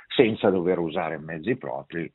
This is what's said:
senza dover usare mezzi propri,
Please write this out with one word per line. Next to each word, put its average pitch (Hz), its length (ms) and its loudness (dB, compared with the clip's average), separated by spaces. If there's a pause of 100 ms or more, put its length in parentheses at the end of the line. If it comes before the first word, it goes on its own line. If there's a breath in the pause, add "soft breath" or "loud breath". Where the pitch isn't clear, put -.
senza 113 420 4
dover 92 300 2
usare 80 400 -2
mezzi 80 360 -4
propri, 71 600 -8